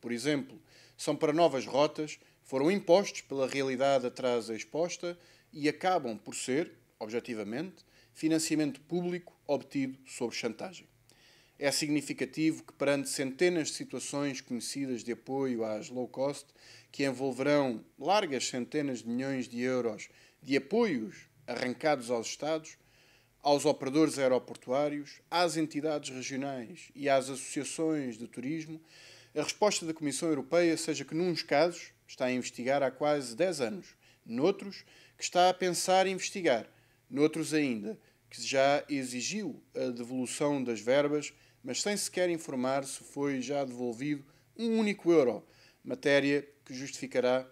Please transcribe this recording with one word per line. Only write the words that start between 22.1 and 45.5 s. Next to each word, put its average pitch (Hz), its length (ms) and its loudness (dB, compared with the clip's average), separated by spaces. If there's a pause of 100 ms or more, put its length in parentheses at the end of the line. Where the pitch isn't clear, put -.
aos 117 180 -2
Estados, 156 500 -6 (640)
aos 143 240 4
operadores 139 520 2
aeroportuários, 135 1000 0 (100)
às 170 280 0
entidades 147 500 -2
regionais 131 840 -8
e 143 160 0
às 135 180 4
associações 139 880 -4
de 117 100 -12
turismo, 156 540 -8 (540)
a 151 80 0
resposta 202 420 0
da 160 80 -2
Comissão 160 380 -2
Europeia 160 480 2
seja 139 260 -4
que, 156 100 -8
nuns 170 280 0
casos, 165 500 2 (140)
está - 180 -6
a 127 80 2
investigar 127 500 0
há 127 80 2
quase 143 460 0
dez 165 240 0
anos, 107 340 -4 (300)
noutros, 180 580 -2 (360)
que - 40 -20
está 180 280 6
a 180 40 4
pensar 185 520 2
investigar, 175 600 0 (420)
noutros 151 440 0
ainda, 135 460 0 (320)
que - 120 -16
já 135 460 4
exigiu 135 760 -4 (120)
a 131 160 -2
devolução 127 760 -2
das 117 160 -2
verbas, 143 540 2 (280)
mas 127 200 -4
sem 208 160 0
sequer 180 320 0
informar 135 560 -2
se - 180 -12
foi 143 380 -2
já 139 200 -2
devolvido 123 640 -4 (320)
um 226 220 0
único 202 340 2
euro, 123 340 4 (380)